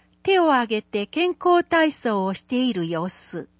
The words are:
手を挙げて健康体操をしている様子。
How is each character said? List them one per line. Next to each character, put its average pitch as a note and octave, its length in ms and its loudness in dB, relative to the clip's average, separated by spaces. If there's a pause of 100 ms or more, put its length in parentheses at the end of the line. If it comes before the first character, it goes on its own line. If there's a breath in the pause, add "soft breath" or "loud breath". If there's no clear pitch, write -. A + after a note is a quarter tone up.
(240 soft breath)
手 F#4+ 160 4
を D#4+ 140 4
挙 A#3+ 120 2
げ G#3+ 160 -2
て G3+ 240 -6
健 F4 320 -2
康 F4 240 2
体 D#4+ 300 0
操 G3+ 320 -2
を F#3+ 100 -2
し - 80 -12
て B3+ 220 -2
い B3 80 0
る F3 160 -4
様 E3 200 -4
子。 - 400 -14 (120)